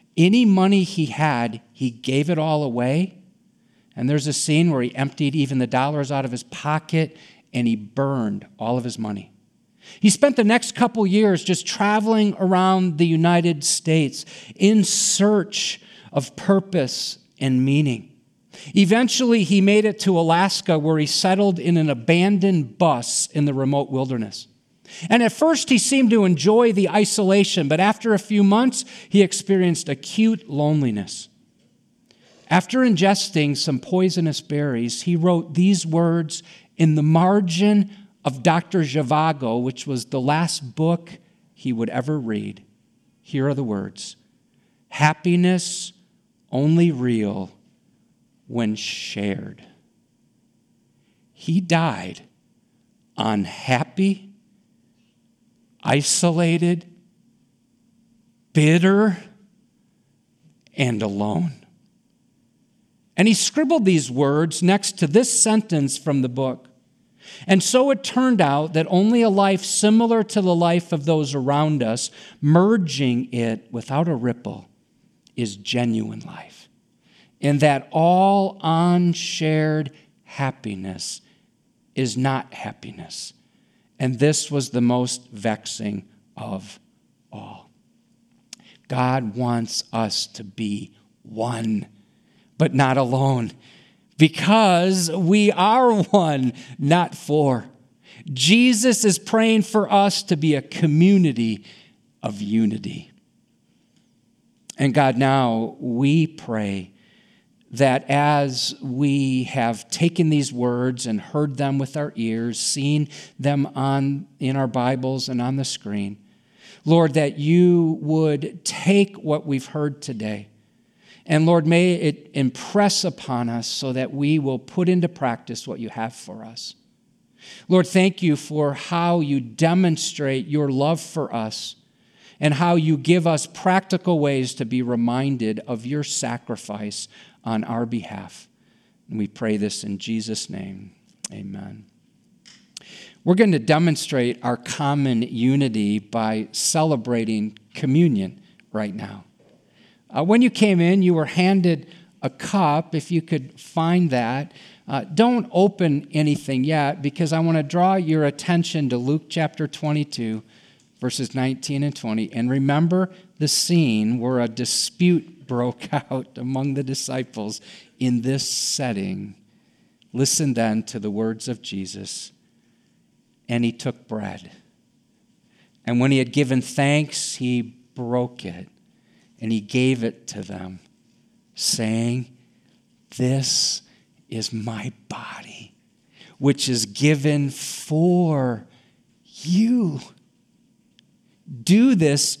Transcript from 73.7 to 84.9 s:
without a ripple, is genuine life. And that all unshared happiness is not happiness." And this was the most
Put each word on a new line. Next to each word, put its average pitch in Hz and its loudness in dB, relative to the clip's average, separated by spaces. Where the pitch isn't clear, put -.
without 135 -4
a 160 -2
ripple, 120 -6
is 110 -4
genuine 110 -4
life. - -20
And 143 2
that 143 2
all 190 2
unshared 160 0
happiness 101 -8
is 123 -2
not 131 -2
happiness." - -14
And 127 -4
this 147 0
was 139 -4
the 120 0
most 123 0